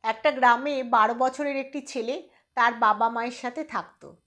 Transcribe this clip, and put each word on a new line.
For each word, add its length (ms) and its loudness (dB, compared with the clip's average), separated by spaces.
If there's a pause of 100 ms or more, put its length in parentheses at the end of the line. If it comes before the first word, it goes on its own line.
একটা 240 2
গ্রামে 520 2
বারো 300 2
বছরের 420 -2
একটি 260 -6
ছেলে 480 -8 (240)
তার 200 2
বাবা 360 2
মায়ের 220 -4
সাথে 320 -8
থাকতো। 520 -12 (120)